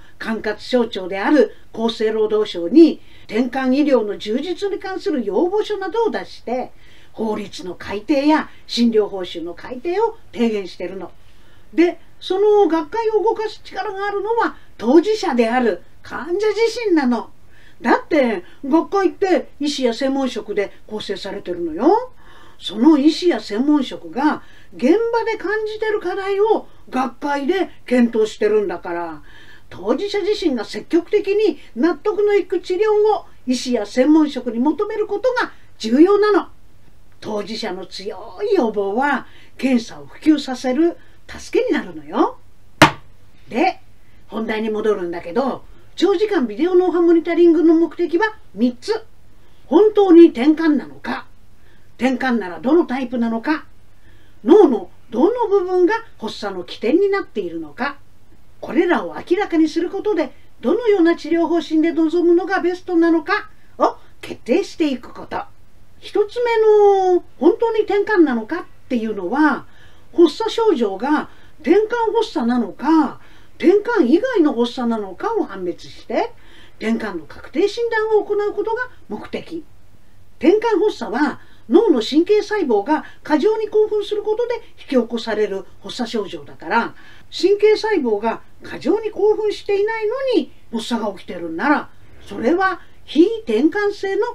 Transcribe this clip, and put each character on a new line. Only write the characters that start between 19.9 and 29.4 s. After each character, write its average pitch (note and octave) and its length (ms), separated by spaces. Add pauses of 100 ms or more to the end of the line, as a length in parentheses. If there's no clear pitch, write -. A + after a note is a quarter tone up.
専 C4+ 200
門 C4+ 160
職 G#3 260
で G3+ 160 (160)
構 G#3+ 140
成 G3 160
さ G3 140
れ G3+ 100
て B3 100
る E3+ 100
の E3 120
よ。 G4+ 400 (440)
そ - 200
の D4 200
医 C#4+ 140
師 F4 180
や B3 100
専 G#3+ 260
門 D4 180
職 E3+ 260
が C4 320 (340)
現 A#3+ 180 (180)
場 A#4 140
で A4 120
感 G#4+ 280
じ G#4+ 140
て A4 80
る G#4+ 120
課 F4+ 160
題 G4 260
を G#4 260 (220)
学 B3+ 280
会 C#4+ 300
で F#4 220 (160)
検 A#3+ 300
討 A3 140
し - 80
て G#3+ 100
る G#3+ 140
ん G3 60
だ F3 120
か F3+ 140
ら、 E3 300 (460)